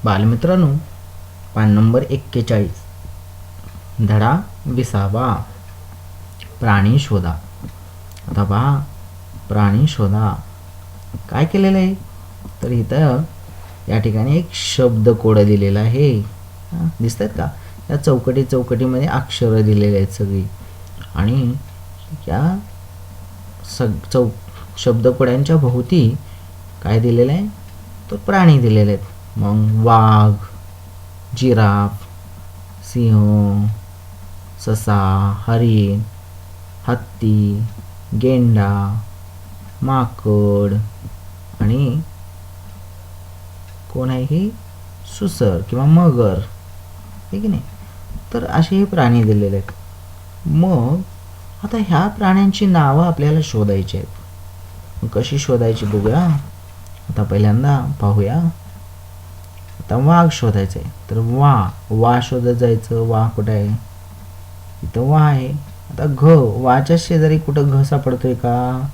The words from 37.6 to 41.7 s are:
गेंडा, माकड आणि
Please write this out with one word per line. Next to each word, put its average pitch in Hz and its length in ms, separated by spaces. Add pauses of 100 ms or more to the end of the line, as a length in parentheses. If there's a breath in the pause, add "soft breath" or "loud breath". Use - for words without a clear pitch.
गेंडा, 107 800 (800)
माकड 104 920 (880)
आणि 127 400 (1900)